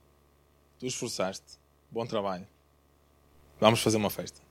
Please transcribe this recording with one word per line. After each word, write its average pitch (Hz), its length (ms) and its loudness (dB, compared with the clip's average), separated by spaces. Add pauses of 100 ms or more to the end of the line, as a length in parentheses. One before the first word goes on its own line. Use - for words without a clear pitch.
(800)
"Tu 123 80 -10
esforçaste, - 720 -6 (320)
bom 113 160 -6
trabalho. 98 400 -4 (1120)
Vamos 113 200 8
fazer 110 160 2
uma 104 140 0
festa." - 300 -10 (100)